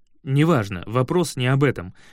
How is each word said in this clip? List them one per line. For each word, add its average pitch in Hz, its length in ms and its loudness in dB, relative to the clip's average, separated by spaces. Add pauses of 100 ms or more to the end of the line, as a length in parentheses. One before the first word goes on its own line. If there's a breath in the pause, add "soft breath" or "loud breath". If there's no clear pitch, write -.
(220)
"Неважно, 135 640 0
вопрос 131 500 -2
не 127 100 -2
об 139 180 2
этом. 92 300 -2 (180 soft breath)